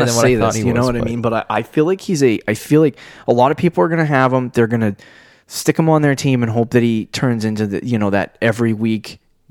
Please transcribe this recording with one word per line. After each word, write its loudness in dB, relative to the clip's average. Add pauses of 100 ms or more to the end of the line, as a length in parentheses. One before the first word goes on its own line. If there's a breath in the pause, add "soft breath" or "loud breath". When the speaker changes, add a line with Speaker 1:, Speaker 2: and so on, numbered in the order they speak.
Speaker 1:
wanna 2
Speaker 2:
than 0
what 2
Speaker 1:
say 4
Speaker 2:
I 0
thought 0
Speaker 1:
this, -4
Speaker 2:
he 0
Speaker 1:
you 0
know 0
Speaker 2:
was, 2
Speaker 1:
what -2
I -2
Speaker 2:
but -4
Speaker 1:
mean? -6
But 0
I, -2
I -2
feel 0
like -2
he's -2
a, 4
I 0
feel 2
like 0 (280 loud breath)
a 0
lot 4
of -2
people 0
are 2
gonna 0
have 2
him. -2
They're 2
gonna -2 (500 loud breath)
stick -6
him 2
on 2
their 2
team 0
and -2
hope -2
that 2
he 0
turns -4
into -2
the, -6
you -2
know, 0
that -2
every 0
week -4 (320)